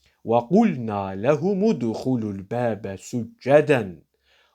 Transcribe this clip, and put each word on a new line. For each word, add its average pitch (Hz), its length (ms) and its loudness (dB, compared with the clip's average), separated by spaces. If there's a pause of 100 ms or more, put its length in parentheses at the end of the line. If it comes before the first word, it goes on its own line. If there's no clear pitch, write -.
(260)
ve 113 120 4
kulna 120 680 0
lehum 147 580 0
udkhulul 113 840 -2
babe 110 480 -4
succeden 127 1000 0 (580)